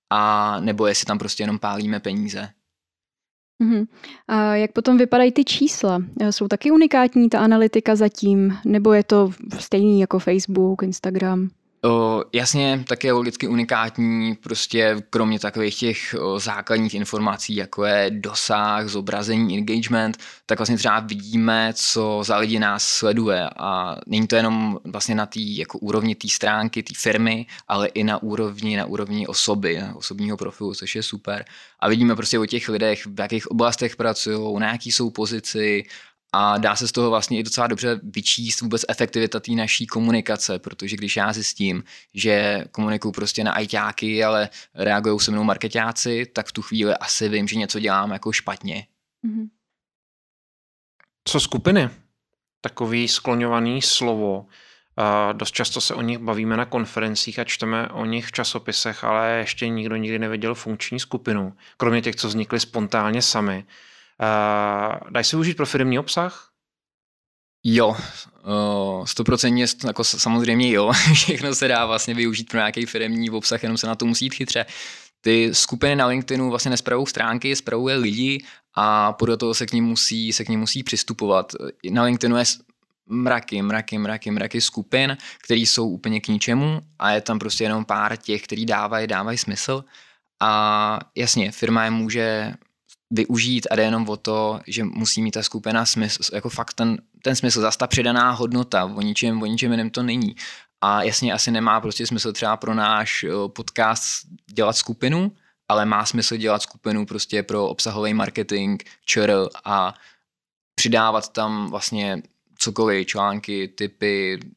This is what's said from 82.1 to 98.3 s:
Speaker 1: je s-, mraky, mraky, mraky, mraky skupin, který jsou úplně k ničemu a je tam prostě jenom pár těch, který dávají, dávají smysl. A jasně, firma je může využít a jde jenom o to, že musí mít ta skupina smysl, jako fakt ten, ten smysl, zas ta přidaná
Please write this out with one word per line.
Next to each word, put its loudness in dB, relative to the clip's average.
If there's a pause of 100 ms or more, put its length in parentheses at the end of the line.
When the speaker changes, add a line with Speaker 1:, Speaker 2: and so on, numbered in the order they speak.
Speaker 1:
je 2
s-, 0 (500)
mraky, -2
mraky, -4
mraky, -6
mraky -4
skupin, 0 (280)
který 2
jsou 2
úplně -2
k -4
ničemu 0 (180)
a 2
je 2
tam -2
prostě -4
jenom 0
pár 0
těch, -6
který -6
dávají, 0
dávají -2
smysl. -4 (580)
A 2 (180)
jasně, 0
firma 0
je 0
může -2 (560)
využít 0
a 2
jde 6
jenom 0
o -4
to, -2
že -4
musí -2
mít 0
ta -4
skupina -2
smysl, 0 (140)
jako -6
fakt -8
ten, 0 (240)
ten 0
smysl, 0
zas 2
ta -2
přidaná 2